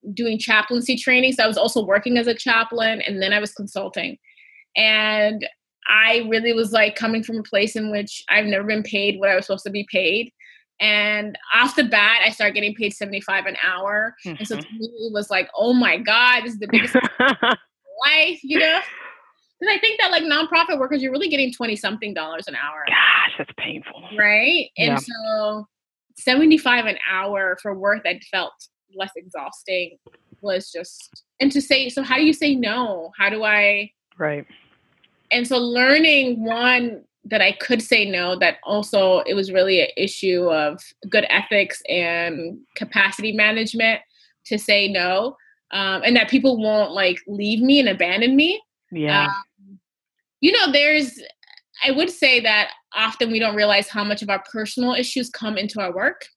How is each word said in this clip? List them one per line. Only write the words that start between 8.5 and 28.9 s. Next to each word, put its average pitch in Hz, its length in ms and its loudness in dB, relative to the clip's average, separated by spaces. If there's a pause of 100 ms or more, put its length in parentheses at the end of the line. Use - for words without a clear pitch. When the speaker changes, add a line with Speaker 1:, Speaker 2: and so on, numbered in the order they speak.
Speaker 1:
been 214 180 -2
paid 202 360 -2
what 196 100 2
I 196 60 4
was 190 120 0
supposed 196 180 -4
to 208 60 -8
be 202 200 -6
paid. 196 400 0 (480)
And 208 560 0 (200)
off 247 200 4
the 294 100 4
bat, 220 380 4
I 214 60 4
started 208 240 0
getting 208 220 -2
paid 214 180 -4
seventy-five 196 540 -6
an 190 180 -8
hour. 202 500 -2 (100)
And 185 220 -10
so 220 80 -6
Speaker 2:
Mm-hmm. - 60 -10
Speaker 1:
to 214 180 -16
me, 220 60 -8 (220)
it 220 60 -8
was 208 180 -6
like, 185 240 -2
"Oh 233 180 2
my 220 240 4
God, 233 460 4
this 233 100 -8
is 208 60 -10
the 208 80 -8
biggest 220 260 2
Speaker 2:
<laughs> 247 320 2
Speaker 1:
life," 311 1160 0
you 269 160 0
know? 311 200 4 (800)
'Cause 370 120 -2
I 403 80 0
think 440 200 0
that, 370 120 2
like, 339 100 2
nonprofit 320 560 0
workers, 262 240 -2
you're 262 100 -4
really 311 180 -2
getting 277 220 0
twenty-something 214 640 -6
dollars 160 340 -8
an 165 80 -12
hour. 147 320 -6
Speaker 2:
Gosh, - 520 2
that's 143 180 -6
painful. - 580 -12
Speaker 1:
Right? 214 640 2
And 226 120 0
Speaker 2:
Yeah. 139 80 0
Speaker 1:
so 214 680 -6 (480)
seventy-five 269 720 4
an 208 140 -4 (120)
hour 190 520 -2
for 208 100 -6
work 202 300 -2
that 180 220 -4
felt - 280 -6 (420)